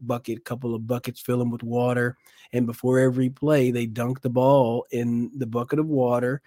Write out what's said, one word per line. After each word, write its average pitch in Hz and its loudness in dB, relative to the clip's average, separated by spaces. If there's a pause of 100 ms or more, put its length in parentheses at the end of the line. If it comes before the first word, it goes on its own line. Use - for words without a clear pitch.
bucket, 120 -6
couple 120 -6
of 113 -8
buckets, 123 -4
fill 123 -2
'em 120 0
with 117 -8
water. 123 0 (340)
And 123 0
before 127 0
every 127 2
play, 139 2
they 120 -2
dunk 120 -4
the 131 -2
ball 127 4
in 120 -2
the 131 -4
bucket 120 -2
of 156 0
water, 123 0